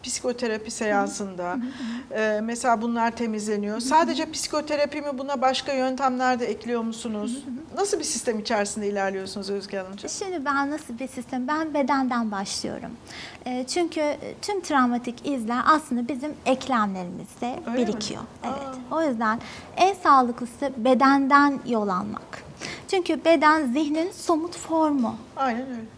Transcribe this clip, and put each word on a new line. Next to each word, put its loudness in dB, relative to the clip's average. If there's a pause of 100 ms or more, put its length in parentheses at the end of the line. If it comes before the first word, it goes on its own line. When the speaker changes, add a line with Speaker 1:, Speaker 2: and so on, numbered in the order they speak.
Speaker 1:
psikoterapi -4
seansında, 0
Speaker 2:
Hı -2
hı, -6
hı 0
hı. - (160)
Speaker 1:
e, 0
mesela 2
bunlar 2
temizleniyor? -2
Speaker 2:
Hı -4
hı. -4
Speaker 1:
Sadece 4
psikoterapi -2
mi, -4
buna -4
başka 2
yöntemler 2
de 0
ekliyor -2
musunuz? -4
Speaker 2:
Hı -2 (160)
hı, -6
hı -10
hı. -2
Speaker 1:
Nasıl 2
bir -4
sistem -2
içerisinde 0
ilerliyorsunuz -2
Özge -4
Hanımcığım? -8
Speaker 2:
Şimdi -6
ben 0
nasıl -8
bir -6
sistem? -6
Ben -2
bedenden 2
başlıyorum. -6 (560)
E, -4
çünkü, 0
e, 0 (240)
tüm -2
travmatik 0
izler -2
aslında 2
bizim -4 (140)
eklemlerimizde 0 (120)
Speaker 1:
Öyle 0
mi? 2
Speaker 2:
birikiyor. -4
Speaker 1:
Aa. -12
Speaker 2:
Evet. -6 (140)
O 0
yüzden 0 (360)
en 6
sağlıklısı 4
bedenden 6
yol 2
almak. -4 (460)
Çünkü 2
beden 8
zihnin 2
somut 0
formu. 2 (200)
Speaker 1:
Aynen 0
öyle. -8 (180)